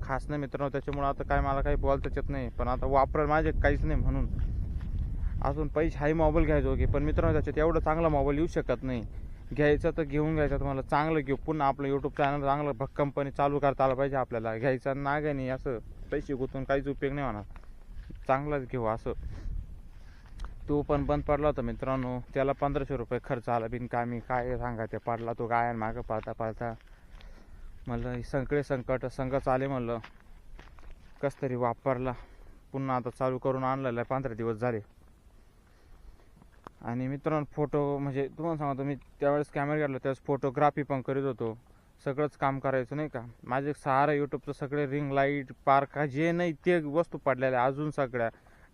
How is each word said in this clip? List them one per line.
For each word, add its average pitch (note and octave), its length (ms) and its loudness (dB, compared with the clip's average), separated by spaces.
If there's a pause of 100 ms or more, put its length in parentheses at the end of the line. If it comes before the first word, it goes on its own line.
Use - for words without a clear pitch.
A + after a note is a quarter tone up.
खास C3 260 -2
नाही D3 120 -2
मित्रांनो, C#3 320 -2
त्याच्यामुळं C#3 360 0
आता C#3 140 -2
काय C#3 180 2
मला C#3 200 2
काही D3 160 4
बोलताच C3+ 400 2
येत C#3 140 -2
नाही. C3+ 180 -2
पण A#2+ 200 -2
आता B2+ 180 0
वापरायला C#3 420 4
माझे D#3 220 4 (120)
काहीच C#3+ 220 4
नाही D3+ 160 2
म्हणून C3 280 2 (1120)
अजून D3 260 0
पैसे D#3 300 0
हाय D3 140 4
मोबाईल D#3+ 340 6
घ्यायचो C3+ 300 4
की. D#3 100 4
पण C#3 160 4
मित्रांनो, D#3+ 300 4
त्याच्यात D3+ 260 2
एवढा D#3+ 220 4
चांगला D#3+ 280 2
मोबाईल C#3+ 300 4
येऊ E3 80 2
शकत C#3 360 0
नाही. B2+ 200 -2 (540)
घ्यायचा D3 400 4
तर E3 60 0
घेऊन D3+ 320 2
घ्यायचा, C#3+ 240 2
तुम्हाला C3+ 240 0
चांगलं D#3 380 2
घेऊ, C3+ 160 0 (100)
पुन्हा D3+ 220 2
आपलं C#3 200 0
YouTube C#3 300 -2
चॅनल C#3+ 240 2
चांगलं C#3 340 2
भक्कमपणे C#3 540 -2
चालू C#3+ 280 2
करता C3+ 260 4
आलं C3+ 100 4
पाहिजे C#3 220 0
आपल्याला. A2+ 400 -2
घ्यायचा C3 380 0
नाग C#3+ 320 0
नाही, C3+ 220 -2
असं C3 300 -2 (340)
पैसे C#3+ 220 -2
गुंतवून C3 300 -4
काहीच C#3 240 0
उपयोग C3+ 240 -2
नाही C#3+ 140 -2
होणार, G#2 160 -4 (840)
चांगलाच C#3 340 0
घेऊ B2 220 -4
असं. A2+ 280 -2 (1600)
तो D3 140 2
पण C#3+ 240 2
बंद C#3+ 160 0
पडला D3 240 0
होता C#3+ 160 0
मित्रांनो, B2 580 -2 (140)
त्याला C3+ 180 2
पंधराशे C#3+ 440 -2
रुपये A#2+ 280 -4
खर्च A#2+ 240 -4
आला A#2 180 0
बिनकामी. A#2+ 540 -4
काय B2 380 -2
सांगा, A#2 280 -4
ते A2+ 100 -6
पडला A#2 360 -4
तो A#2 140 -4
गायन A#2+ 300 2
मागं A2+ 240 -4
पळता A2 320 -4
पळता. A2+ 420 -6 (1120)
म्हणलं, B2 260 -4
"हे B2 100 -6
सगळे C#3 400 0
संकट C3 440 -2
संगच C3 420 -2
आले," C3 180 2
म्हणलं, A#2+ 320 -2 (1200)
कस C#3 200 -4
तरी B2+ 120 -2
वापरला. B2 580 0 (600)
पुन्हा C3+ 240 -2
आता B2 220 -2
चालू C3 200 0
करून C3 260 0
आणलेला C3 360 0
आहे, A#2 100 -4
पंधरा C3 240 -2
दिवस A2+ 220 -2
झाले. A2+ 240 -2 (2000)
आणि B2 260 -4
मित्रांनो, D3 440 -2
फोटो, C#3+ 460 0
म्हणजे C#3 300 -2 (100)
तुम्हाला D#3+ 200 -2
सांगतो, C#3 240 -2
मी C#3 120 -2
त्यावेळेस C#3+ 520 0
कॅमेरा D3 320 -2
घेतला, C#3 200 0
त्यावेळेस C3+ 280 -2
फोटोग्राफी C#3+ 560 2
पण C3+ 180 0
करीत C3+ 240 -2
होतो, A#2 340 -4 (460)
सगळंच C#3+ 260 0
काम C3+ 280 0
करायचं, C3 380 0
नाही D3+ 120 -4
का. A#2+ 120 -8 (240)
माझे C#3 280 0
सारं C#3 400 4
YouTube-चं C#3+ 400 -2
सगळे D3 340 -2
रिंग C#3 260 -2
लाईट, C#3 340 2 (180)
पार C#3 200 6
का C#3+ 220 -2
जे D3+ 260 2
नाही F3 200 0
ते F3 280 2
वस्तू D#3 380 0
पडलेल्या B2+ 460 2
अजून C#3+ 260 0
सगळ्या, B2 380 0 (460)